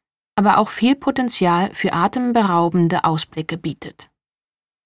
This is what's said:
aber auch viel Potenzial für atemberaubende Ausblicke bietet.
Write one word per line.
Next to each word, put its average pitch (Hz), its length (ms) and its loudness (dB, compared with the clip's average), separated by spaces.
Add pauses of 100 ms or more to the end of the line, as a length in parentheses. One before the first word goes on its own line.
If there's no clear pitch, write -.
(360)
aber 196 220 2
auch 214 120 2
viel 254 260 2
Potenzial 185 800 -2
für - 180 -4
atemberaubende 180 1120 0
Ausblicke 160 540 -4
bietet. - 520 -12 (760)